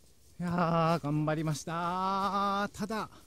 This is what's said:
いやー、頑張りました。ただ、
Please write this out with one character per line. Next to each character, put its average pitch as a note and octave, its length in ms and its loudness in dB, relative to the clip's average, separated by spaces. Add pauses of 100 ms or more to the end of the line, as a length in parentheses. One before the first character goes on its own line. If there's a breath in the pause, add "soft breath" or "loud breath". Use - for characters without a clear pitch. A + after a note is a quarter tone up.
(400)
い F3 40 -4
や E3 560 2
ー、 - 20 -6
頑 D3+ 220 0
張 D#3 100 2
り D#3+ 80 0
ま D#3 100 0
し - 120 -6
た。 F#3+ 1080 0
た - 140 -6
だ、 G#3+ 240 -6 (160)